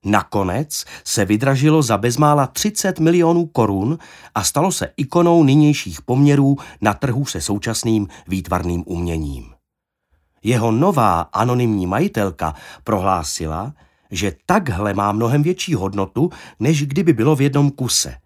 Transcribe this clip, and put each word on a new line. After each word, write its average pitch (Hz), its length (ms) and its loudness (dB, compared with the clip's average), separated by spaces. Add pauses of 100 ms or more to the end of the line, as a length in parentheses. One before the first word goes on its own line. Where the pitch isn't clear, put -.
Nakonec 101 760 -2 (180)
se 104 220 -2
vydražilo 135 560 2
za 113 160 0
bezmála 135 500 2
třicet 190 520 -4
milionů 170 460 4
korun 110 520 0 (380)
a 101 80 -4
stalo 175 280 0
se - 260 -6
ikonou 170 460 4
nynějších 147 580 2
poměrů 139 560 4 (240)
na 104 120 2
trhu 117 320 -4
se 85 160 -8
současným 107 640 -2 (200)
výtvarným 87 600 -4
uměním. 78 680 -6 (920)
Jeho 113 280 0
nová 117 500 2
anonymní 110 680 0
majitelka 98 680 -2 (280)
prohlásila, 92 880 -4 (380)
že 98 240 -4 (100)
takhle 104 480 -2
má 101 180 0
mnohem 117 320 0
větší 180 300 -2
hodnotu, 98 560 -2 (300)
než 147 260 2
kdyby 156 280 0
bylo 127 220 2
v 131 60 -4
jednom 143 300 2
kuse. - 440 -6 (100)